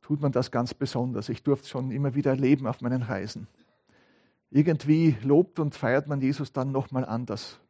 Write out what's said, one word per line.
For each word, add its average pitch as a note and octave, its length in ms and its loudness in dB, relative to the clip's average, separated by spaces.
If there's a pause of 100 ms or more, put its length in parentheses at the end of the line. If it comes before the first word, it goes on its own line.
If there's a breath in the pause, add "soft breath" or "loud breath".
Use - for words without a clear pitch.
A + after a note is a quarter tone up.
tut D3 200 -2
man C#3+ 100 2
das B2 200 0
ganz A#2+ 220 -2
besonders. B2 560 -4
Ich A2 140 -6
durfte C#3 240 0
schon C3 240 -6
immer C3+ 240 -2
wieder C#3+ 160 2
erleben C3+ 360 2
auf - 140 -4
meinen B2 220 -2
Reisen. G#2+ 440 -8 (1000 soft breath)
Irgendwie D#3 720 4
lobt D3 380 4
und D3+ 160 -2
feiert B2+ 320 0
man C#3+ 140 -4
Jesus C3+ 300 -2
dann C3+ 200 -4
nochmal C3 340 -2
anders A2+ 540 -6 (100)